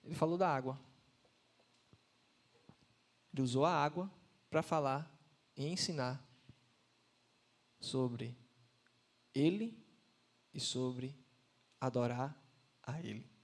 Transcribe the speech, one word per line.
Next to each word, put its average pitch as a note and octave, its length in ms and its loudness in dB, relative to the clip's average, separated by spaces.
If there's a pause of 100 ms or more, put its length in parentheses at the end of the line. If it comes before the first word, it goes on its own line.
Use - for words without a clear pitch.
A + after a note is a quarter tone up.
Ele E3 100 -10
falou D#3+ 240 2
da F3+ 160 4
água. C3 260 -2 (2500)
Ele C3+ 80 -2
usou C3 240 4
a F3 80 4
água D#3 380 0 (380)
para D#3 120 2
falar D3 500 0 (460)
e C3+ 80 -4
ensinar D3 580 -2 (1600)
sobre A#2+ 580 -2 (960)
ele G3 500 2 (720)
e C#3 60 -8
sobre B2+ 580 -2 (640)
adorar B2 580 0 (440)
a D3 180 -6
ele. A2 260 -8 (160)